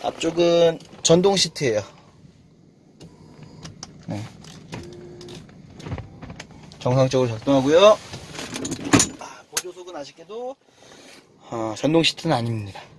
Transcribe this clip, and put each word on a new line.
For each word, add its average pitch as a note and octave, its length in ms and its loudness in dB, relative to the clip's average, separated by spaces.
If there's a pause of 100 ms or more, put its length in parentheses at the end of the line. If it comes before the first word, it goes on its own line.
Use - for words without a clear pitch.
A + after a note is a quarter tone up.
앞쪽은 E3+ 760 2 (240)
전동 F#3 340 6
시트예요. B2 440 0 (2250)
네. G#2+ 140 -8 (2500)
정상적으로 B2+ 500 0
작동하고요. C#3 680 6 (1200)
아, - 220 -16 (100)
보조석은 F3+ 440 -10
아쉽게도, F#3 600 -14 (960)
어, A2 260 -6
전동 D#3+ 260 2
시트는 D#3 320 0
아닙니다. A2+ 460 -4 (180)